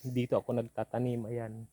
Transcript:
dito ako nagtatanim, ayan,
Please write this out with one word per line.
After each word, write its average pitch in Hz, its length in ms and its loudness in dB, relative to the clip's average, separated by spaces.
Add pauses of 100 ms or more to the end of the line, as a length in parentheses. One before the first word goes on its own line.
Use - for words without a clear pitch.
dito 123 400 2
ako 123 160 0
nagtatanim, 117 720 0
ayan, 113 440 -6